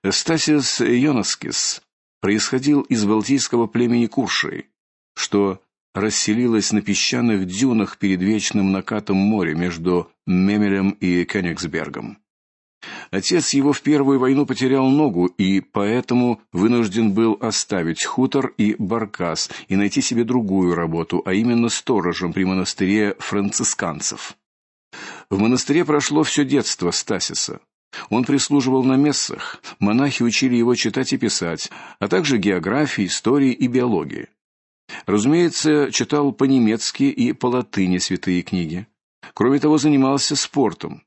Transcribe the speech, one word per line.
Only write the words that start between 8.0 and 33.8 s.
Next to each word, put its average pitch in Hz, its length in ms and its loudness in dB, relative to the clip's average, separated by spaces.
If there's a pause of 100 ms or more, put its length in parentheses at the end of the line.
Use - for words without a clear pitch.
вечным 101 500 0
накатом 98 460 -2
моря 95 380 2
между 87 560 -2 (140)
Мемелем 98 680 2
и 90 340 0
Кёнигсбергом. 80 920 -6 (920)
Отец 131 420 0
его 139 180 4
в 135 100 -2
Первую 139 380 2
войну 135 260 2
потерял 131 440 0
ногу 127 380 2
и 95 340 0
поэтому 120 800 0 (100)
вынужден 107 600 2
был 113 260 2
оставить 90 640 -4
хутор 131 440 0 (100)
и 107 200 0
баркас 101 720 -4 (200)
и 95 60 -2
найти 101 260 0
себе 117 220 0
другую 98 520 0
работу, 82 500 -2
а 95 80 -2
именно 117 360 2
сторожем 90 640 -2
при 95 100 0
монастыре 95 760 0
францисканцев. - 1160 -4 (920)
В 98 100 -2
монастыре 127 460 2
прошло 147 380 0
всё 147 200 0
детство 127 480 -2
Стасиса. - 680 -6 (480)
Он 120 160 0
прислуживал 135 580 0
на 131 120 2
мессах, - 680 -2 (180)
монахи 123 440 0
учили 123 320 0
его 120 200 4
читать 117 380 -2
и 131 40 -2
писать, 92 540 -4 (280)
а 101 80 -4
также 143 300 2
географии, 101 680 0
истории 131 460 2
и 123 160 0
биологии. 120 600 -2 (760)